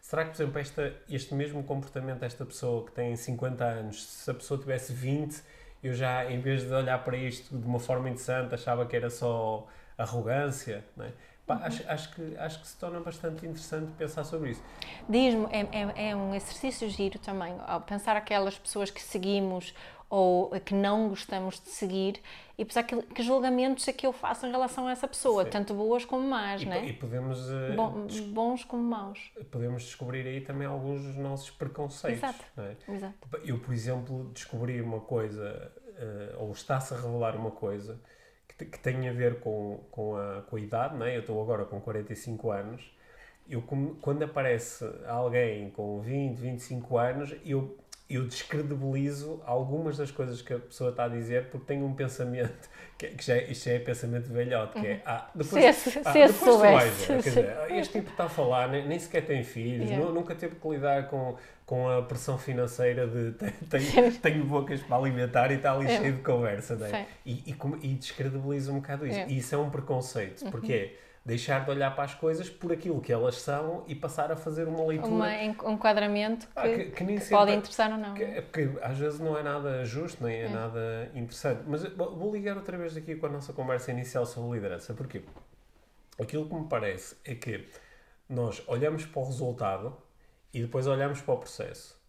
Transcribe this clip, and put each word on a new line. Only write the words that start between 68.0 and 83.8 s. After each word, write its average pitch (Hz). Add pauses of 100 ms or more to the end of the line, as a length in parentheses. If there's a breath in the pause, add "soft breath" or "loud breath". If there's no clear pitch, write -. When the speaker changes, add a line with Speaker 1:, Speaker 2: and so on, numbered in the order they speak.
Speaker 1:
um 139
bocado 143
isso. 196
Speaker 2:
É. 180
Speaker 1:
E 135
isso 123
é 143
um 147
preconceito, 127
Speaker 2:
Uhum. 196
Speaker 1:
porque 113
é 98 (200 loud breath)
deixar 135
de 139
olhar 139
para 143
as 139
coisas 160
por -
aquilo 165
que -
elas 120
são 151
e 143
passar 151
a 160
fazer 160
uma 160
leitura 160
Speaker 2:
Uma 214
en-, 214
um 220
enquadramento 208
Speaker 1:
Ah, -
Speaker 2:
que, 226
Speaker 1:
que, -
que -
nem 202
Speaker 2:
que 202
Speaker 1:
sempre 208
Speaker 2:
pode 202
interessar 208
ou 220
não. 208
Speaker 1:
que, 208
é -
porque 143 (100)
às 135
vezes 147
não 160
é 151
nada 143
justo, 143
nem 117
é -
Speaker 2:
É. 110
Speaker 1:
nada 113
interessante. 120
Mas 151
eu 185
vou, 180
vou 190
ligar 202
outra 185
vez 165
aqui 156
com 160
a -
nossa 143
conversa 131